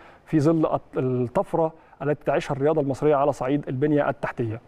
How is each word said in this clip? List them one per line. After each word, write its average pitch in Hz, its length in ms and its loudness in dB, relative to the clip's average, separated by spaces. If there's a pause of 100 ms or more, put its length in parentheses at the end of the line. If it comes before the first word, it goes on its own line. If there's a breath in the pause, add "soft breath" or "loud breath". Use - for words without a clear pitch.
(260 loud breath)
في 160 140 2
ظل 160 260 2
الط-، - 140 -2 (180)
الطفرة 147 760 0 (300 loud breath)
التي 147 220 -4
تعيشها 147 300 -2
الرياضة 147 260 0
المصرية 143 360 2
على 139 160 2
صعيد 139 360 -2
البنية 143 400 0
التحتية. 117 600 -6